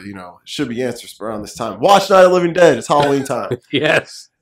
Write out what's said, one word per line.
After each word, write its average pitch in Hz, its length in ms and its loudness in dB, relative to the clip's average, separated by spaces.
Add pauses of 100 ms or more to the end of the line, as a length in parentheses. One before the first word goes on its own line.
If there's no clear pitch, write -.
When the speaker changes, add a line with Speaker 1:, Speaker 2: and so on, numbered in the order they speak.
Speaker 1:
you 101 80 -14
know, 90 320 -18
should 139 240 -8
be 117 120 -6
answers 120 400 -10
around 107 200 -10
this 101 120 -16
time. 110 280 -10
Watch 196 280 4
Night 190 140 6
of 180 60 8
the 180 60 2
Living 175 180 0
Dead. 165 240 4
It's 113 100 -10
Halloween 143 380 0
time. 120 380 -6
Speaker 2:
<laughs> - 80 -20
Yes. 151 580 -4 (120)